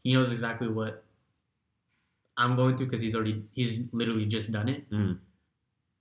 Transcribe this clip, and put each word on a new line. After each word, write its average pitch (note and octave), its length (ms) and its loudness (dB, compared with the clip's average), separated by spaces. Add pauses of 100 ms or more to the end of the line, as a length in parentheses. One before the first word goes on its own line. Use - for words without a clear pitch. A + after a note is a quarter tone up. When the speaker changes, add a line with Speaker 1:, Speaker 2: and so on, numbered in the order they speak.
Speaker 1:
he B2+ 80 4
knows B2+ 200 6
exactly A#2 360 -4
what A2 360 -4 (1300)
I'm B2 200 2
going B2+ 200 4
through C3 140 -2
'cause A2+ 100 -2
he's A2 140 -2
already, G#2+ 380 0
he's A#2 280 -2 (120)
literally A2+ 340 0
just A2 260 -2
done G#2+ 160 0
it. C#3+ 220 -4
Speaker 2:
Mm. G2 280 0 (840)